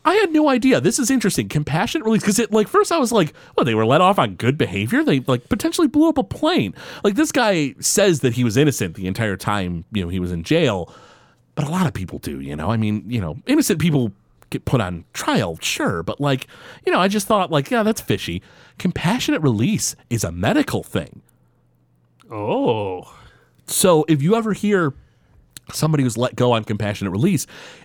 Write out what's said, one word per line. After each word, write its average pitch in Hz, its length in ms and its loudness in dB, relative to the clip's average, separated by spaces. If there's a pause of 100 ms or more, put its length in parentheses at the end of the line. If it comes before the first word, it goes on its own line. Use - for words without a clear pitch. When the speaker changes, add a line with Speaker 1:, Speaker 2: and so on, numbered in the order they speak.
Speaker 1:
I 349 120 2
had 392 160 2
no 302 180 4
idea. 254 320 4
This 185 160 2
is 269 140 0
interesting. 202 360 0
Compassionate 160 560 -2
release, 220 200 2
'cause 202 160 2
it, 220 120 -2
like, 214 160 2
first 403 240 2
I 339 60 2
was 247 140 0
like, 190 220 2 (220)
"Well, - 100 2
they 113 100 2
were 110 100 4
let 139 160 4
off 190 160 6
on 117 160 0
good 123 240 0
behavior? 117 460 0
They, 156 160 2
like, 123 280 -2
potentially 330 400 0
blew 302 220 4
up 311 80 0
a 247 60 0
plane." 220 500 -2 (300)
Like, 208 100 2
this 294 180 0
guy 190 480 0
says 190 420 2
that 123 120 2
he 123 100 0
was 110 140 0
innocent 123 380 2
the 95 100 -8
entire 95 320 -2
time, 90 540 -4
you 104 100 -2
know, 85 80 -6
he 92 100 -4
was 87 120 -4
in 85 100 -4
jail. 117 500 -2 (640)
But 147 140 -4
a - 20 -8
lot 180 160 0
of - 80 -2
people 92 240 -8
do, 69 220 -10
you 69 160 -10
know? 78 160 -4
I 117 60 0
mean, 107 300 -2
you 120 140 -4
know, 82 240 -8
innocent 247 340 0
people 139 320 0 (380)
get - 160 -8
put 127 160 0
on 90 320 -6
trial, 110 480 -2
sure, 107 400 -2
but, 107 180 -6
like, 139 280 -2 (360)
you 370 80 0
know, 277 80 2
I 185 80 2
just 202 200 -2
thought, 190 240 0
like, 143 180 0
"Yeah, 233 140 0
that's 220 180 0
fishy." 90 400 -4 (380)
Compassionate 208 640 -2
release 123 520 0 (140)
is 113 140 -2
a 85 80 -4
medical 107 500 0
thing. - 400 -8 (1080)
Speaker 2:
Oh. 107 840 -4 (520)
Speaker 1:
So 165 420 4
if 151 140 2
you 180 140 2
ever 220 180 0
hear 185 400 0 (800)
somebody 151 300 0
who's 113 140 -2
let 123 180 -2
go 123 180 2
on 113 100 0
compassionate 101 480 -4
release, 143 340 0 (400)